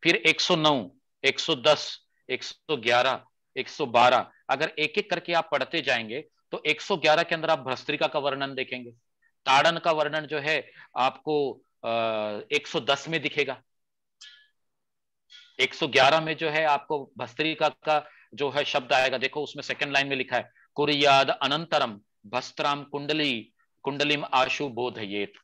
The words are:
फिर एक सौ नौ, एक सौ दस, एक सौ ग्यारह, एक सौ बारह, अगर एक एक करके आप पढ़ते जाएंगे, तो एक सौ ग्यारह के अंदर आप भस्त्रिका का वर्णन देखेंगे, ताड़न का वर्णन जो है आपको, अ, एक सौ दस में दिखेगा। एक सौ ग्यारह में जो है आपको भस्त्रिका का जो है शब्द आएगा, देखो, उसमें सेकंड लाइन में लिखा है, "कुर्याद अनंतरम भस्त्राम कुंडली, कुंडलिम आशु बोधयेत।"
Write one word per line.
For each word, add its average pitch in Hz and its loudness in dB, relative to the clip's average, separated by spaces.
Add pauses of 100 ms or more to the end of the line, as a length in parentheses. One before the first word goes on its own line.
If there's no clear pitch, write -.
फिर 165 2
एक 160 2
सौ - 2
नौ, 147 0 (280)
एक 135 2
सौ - -2
दस, 143 0 (240)
एक 127 -4
सौ - -8
ग्यारह, 120 0 (320)
एक 127 -6
सौ - -6
बारह, 120 6 (200)
अगर 135 0
एक 151 -4
एक 196 -4
करके 175 -4
आप 165 0
पढ़ते 139 -2
जाएंगे, 123 -4 (260)
तो - -8
एक 151 0
सौ - -4
ग्यारह 156 4
के 170 -2
अंदर 160 -4
आप 160 2
भस्त्रिका 143 -4
का 151 -2
वर्णन 139 -4
देखेंगे, 127 -10 (560)
ताड़न 147 4
का 170 0
वर्णन 151 0
जो 151 -6
है 143 -2 (260)
आपको, 135 0 (320)
अ, 120 -4 (640)
एक 147 -2
सौ 165 -4
दस 139 -2
में 160 -4
दिखेगा। 135 -4 (2000)
एक 131 0
सौ 160 -2
ग्यारह 135 6
में 160 -4
जो 160 -4
है 156 0
आपको 143 -2
भस्त्रिका 151 -2
का 147 -2 (260)
जो 143 -2
है 135 0
शब्द 131 -2
आएगा, 131 2
देखो, 135 -4
उसमें 143 -10
सेकंड 139 -6
लाइन 139 2
में 135 -2
लिखा 127 -2
है, 113 -2 (240)
"कुर्याद 143 4
अनंतरम 139 -2 (260)
भस्त्राम 143 -4
कुंडली, 143 -4 (300)
कुंडलिम 143 0
आशु 131 0
बोधयेत।" 107 -6 (120)